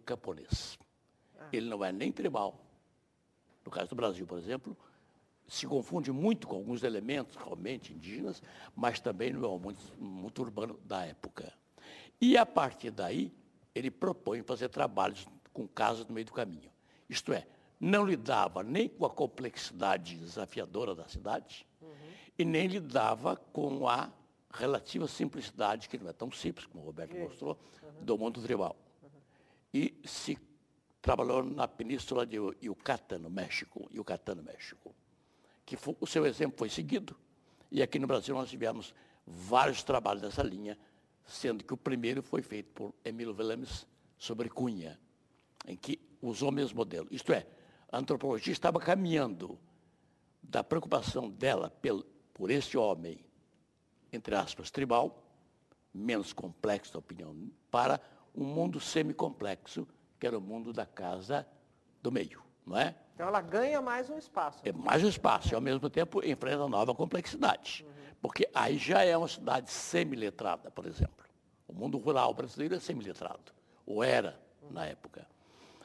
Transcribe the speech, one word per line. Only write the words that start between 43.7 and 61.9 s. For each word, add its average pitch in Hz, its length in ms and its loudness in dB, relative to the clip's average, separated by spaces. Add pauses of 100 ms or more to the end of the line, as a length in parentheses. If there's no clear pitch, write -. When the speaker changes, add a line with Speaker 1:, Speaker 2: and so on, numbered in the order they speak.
Speaker 1:
sobre 117 300 -4
Cunha, 98 500 -4 (680)
em 92 100 -8
que - 240 -6 (220)
usou 120 260 0
o 139 40 4
mesmo 139 260 0
modelo. 85 320 -2
Isto - 220 0
é, 101 140 2 (460)
a 127 60 0
antropologia 135 540 0
estava 165 280 4
caminhando 147 800 2 (840)
da 117 220 0
preocupação 131 640 0
dela 98 400 2
pel-, 107 340 -2 (300)
por 98 160 -2
esse 135 260 2
homem, 85 480 2 (880)
entre 107 220 -4
aspas, 95 360 0
tribal, 123 520 2 (720)
menos 104 400 -2
complexo, 98 600 -2
na 82 40 -6
opinião, 80 520 -12 (200)
para 135 300 4 (340)
um 143 100 -2
mundo 160 360 0
semicomplexo, - 1080 -2 (340)
que 127 60 0
era 117 120 0
o - 20 -6
mundo 113 320 -8
da 107 140 -4
casa 95 600 -4 (560)